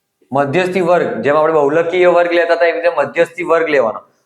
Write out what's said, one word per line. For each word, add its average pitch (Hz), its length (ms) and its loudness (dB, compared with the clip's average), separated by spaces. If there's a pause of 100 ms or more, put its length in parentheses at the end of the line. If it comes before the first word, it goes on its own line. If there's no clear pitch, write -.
(320)
મધ્યસ્થી 170 500 -2
વર્ગ, 165 400 -2
જેમ 143 160 0
આપણે 156 160 2
બહુલકીય 165 540 2
વર્ગ 175 240 2
લેતા 170 220 0
હતા 170 120 0
એવી 165 160 -2
રીતે 170 160 0
મધ્યસ્થી 165 460 -2
વર્ગ 160 260 0
લેવાનો. 113 300 0 (260)